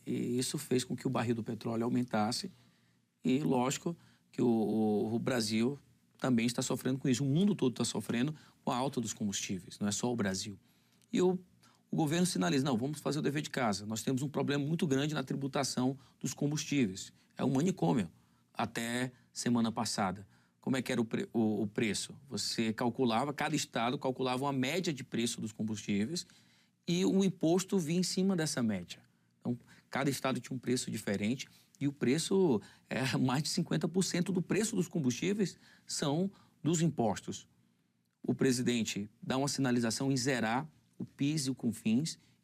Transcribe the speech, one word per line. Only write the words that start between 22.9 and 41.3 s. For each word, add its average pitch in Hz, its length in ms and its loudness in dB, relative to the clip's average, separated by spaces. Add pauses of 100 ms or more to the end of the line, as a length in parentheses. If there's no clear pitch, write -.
cada 151 220 -2
estado 127 420 -2
calculava 127 480 -2
uma 143 80 0
média 151 400 0
de 127 120 -8
preço 117 360 -2
dos 113 120 -6
combustíveis 107 760 -2 (600)
e 175 180 2
o 190 180 4
imposto 180 560 2
vinha 170 220 0
em - 20 2
cima 185 320 0
dessa 156 280 0
média. 98 380 -2 (400)
Então, 120 160 -4 (320)
cada 139 220 0
estado 131 300 -2
tinha - 140 -8
um 127 40 -4
preço 123 320 -2
diferente 110 560 -2 (340)
e 135 60 0
o 143 60 0
preço, 151 680 2 (300)
é, 127 260 -2
<laughs> - 0 -
mais 135 280 2
de - 40 -4
cinquenta 160 400 0
por 180 140 0
cento 175 300 0
do 175 100 0
preço 208 320 0
dos 180 140 0
combustíveis 170 680 0 (300)
são 160 440 0 (300)
dos 160 220 2
impostos. 113 640 0 (720)
O 127 140 0
presidente 120 760 0 (140)
dá 127 160 -2
uma 139 100 2
sinalização 123 600 2
em 139 60 2
zerar 123 520 0 (300)
o - 60 -6
pis 147 420 0